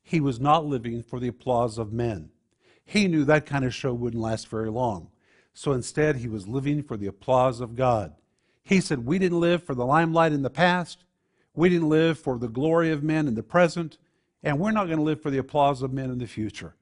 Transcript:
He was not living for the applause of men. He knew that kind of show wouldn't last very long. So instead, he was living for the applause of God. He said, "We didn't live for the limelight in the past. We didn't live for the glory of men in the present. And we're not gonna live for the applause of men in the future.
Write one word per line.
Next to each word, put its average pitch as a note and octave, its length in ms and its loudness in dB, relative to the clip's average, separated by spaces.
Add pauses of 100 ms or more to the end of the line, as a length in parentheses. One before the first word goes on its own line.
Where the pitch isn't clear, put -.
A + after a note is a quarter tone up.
He E3 200 0
was C3+ 180 -2
not D3+ 260 4
living A#2 380 -4
for - 160 -10
the B2 80 -4
applause A#2 500 0
of G#2+ 160 -6
men. A2 380 -4 (520)
He G3+ 240 0
knew D#3 180 2
that D3+ 200 4
kind C#3 180 -2
of B2 120 -2
show C3 180 -4
wouldn't A#2+ 300 -4
last A2+ 240 -4
very A2 240 -6
long. A2 400 -4 (420)
So - 180 -4
instead, D3 460 0
he A#2+ 100 -8
was G#2+ 200 -8
living C#3 360 -2
for A#2 140 -10
the G2+ 100 -6
applause B2+ 540 2
of A#2 140 -10
God. A#2 380 0 (500)
He G3 160 4
said, B2 280 -2
"We D#3+ 100 0
didn't F3 220 2
live E3+ 240 2
for C#3+ 100 -6
the B2 140 -2
limelight E3 440 4
in C#3+ 120 0
the B2+ 80 -2
past. F3 520 0 (520)
We D#3 120 4
didn't E3+ 220 2
live D#3+ 300 2
for B2+ 180 -4
the A#2+ 100 -6
glory D#3+ 440 0
of D3 100 -2
men D#3 260 0
in B2 60 -2
the A2 80 -2
present. E3+ 560 0 (460)
And C#3+ 160 -2
we're G3+ 100 -2
not G#3+ 180 0
gonna D#3 140 0
live D3+ 180 0
for D3 120 -4
the C3+ 80 0
applause C#3 420 0
of C3 100 -4
men C3+ 200 -6
in B2 80 -6
the B2 80 -6
future. - 540 -10